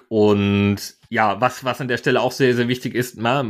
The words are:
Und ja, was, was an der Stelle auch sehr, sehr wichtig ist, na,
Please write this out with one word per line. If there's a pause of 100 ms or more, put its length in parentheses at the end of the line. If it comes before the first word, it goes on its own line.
Und (320)
ja,
was,
was
an
der
Stelle
auch
sehr,
sehr
wichtig
ist,
na,